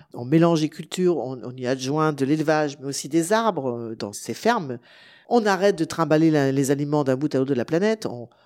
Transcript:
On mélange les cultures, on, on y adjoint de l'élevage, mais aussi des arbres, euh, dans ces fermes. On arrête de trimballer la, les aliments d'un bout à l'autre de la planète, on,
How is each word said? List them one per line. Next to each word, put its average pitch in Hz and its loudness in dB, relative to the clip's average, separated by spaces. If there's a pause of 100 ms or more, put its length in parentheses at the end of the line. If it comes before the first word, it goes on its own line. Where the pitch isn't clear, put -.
(140)
On 123 -10
mélange 165 4
les 156 -2
cultures, 175 -2
on, 127 -6
on 123 -10
y 127 -6
adjoint 139 0
de 135 -2
l'élevage, 151 0
mais 131 -12
aussi 139 -8
des 165 0
arbres, 185 0
euh, 117 -8
dans 101 -8
ces - -10
fermes. 160 -2 (500)
On 226 2
arrête 196 4
de 160 0
trimballer 160 2
la, 139 2
les 135 0
aliments 143 0
d'un 131 2
bout 143 -4
à 135 2
l'autre 135 0
de 139 2
la 117 -2
planète, 214 0
on, 120 -10 (180)